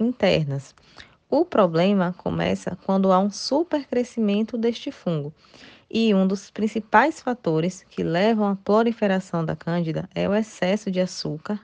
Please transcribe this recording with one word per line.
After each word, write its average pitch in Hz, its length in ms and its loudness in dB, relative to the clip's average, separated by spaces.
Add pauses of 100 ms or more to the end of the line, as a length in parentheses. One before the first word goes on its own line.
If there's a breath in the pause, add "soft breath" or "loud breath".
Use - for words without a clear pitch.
internas. 160 720 0 (560 loud breath)
O 302 140 2
problema 185 760 2
começa 180 680 -4
quando 190 280 2
há 185 80 4
um 202 100 0
supercrescimento 240 1300 -2
deste 233 320 -4
fungo. 156 420 -6 (640 loud breath)
E 226 160 2
um 190 140 4
dos 196 240 -4
principais 220 680 0
fatores 175 680 -2
que - 140 -8
levam 202 460 2
à 196 80 0
proliferação 202 880 0
da 160 100 -4
Cândida 165 580 -4
é 180 160 -2
o 202 60 0
excesso 208 560 -2
de 180 80 -2
açúcar 180 640 -6